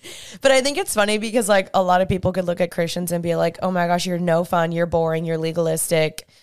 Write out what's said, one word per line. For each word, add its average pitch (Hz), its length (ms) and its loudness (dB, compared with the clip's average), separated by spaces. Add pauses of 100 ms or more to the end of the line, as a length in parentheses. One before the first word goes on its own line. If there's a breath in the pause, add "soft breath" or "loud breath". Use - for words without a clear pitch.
(420 loud breath)
But 262 100 6
I 262 100 6
think 277 160 -2
it's 381 160 -4
funny 214 240 2
because, 214 320 -2
like, 196 240 2
a 190 80 4
lot 180 200 2
of 190 80 0
people 185 220 0
could 180 140 -4
look 175 160 -2
at 170 100 0
Christians 170 400 -4
and 170 120 -2
be 170 120 0
like, 165 260 0
"Oh 185 100 -2
my 175 160 0
gosh, 175 180 0
you're 180 140 -2
no 170 240 2
fun. 170 280 0
You're 170 140 0
boring. 165 400 0
You're 165 120 -2
legalistic. 160 920 0 (160 soft breath)